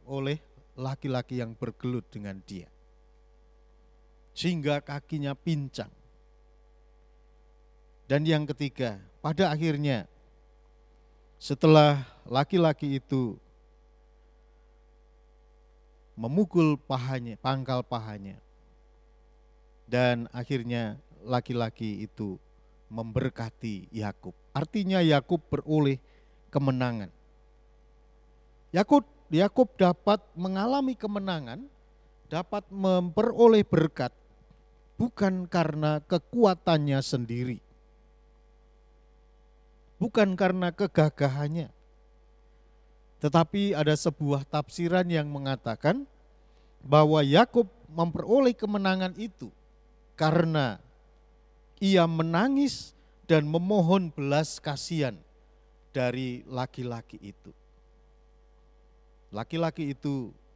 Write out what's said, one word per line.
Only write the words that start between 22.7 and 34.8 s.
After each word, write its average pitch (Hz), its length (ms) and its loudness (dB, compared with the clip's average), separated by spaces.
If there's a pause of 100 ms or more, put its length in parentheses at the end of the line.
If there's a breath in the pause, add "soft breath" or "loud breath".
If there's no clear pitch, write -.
memberkati 113 1040 -8
Yakub. 107 400 -10 (240)
Artinya 185 480 0
Yakub 156 480 2
beroleh 143 480 0 (480 soft breath)
kemenangan. 127 640 -2 (1600)
Yakub, 214 320 4 (240)
Yakub 202 480 4
dapat 196 440 2 (120)
mengalami 226 640 -2
kemenangan, 196 720 -6 (600)
dapat 185 440 -6
memperoleh 196 920 4
berkat, 151 480 0 (840)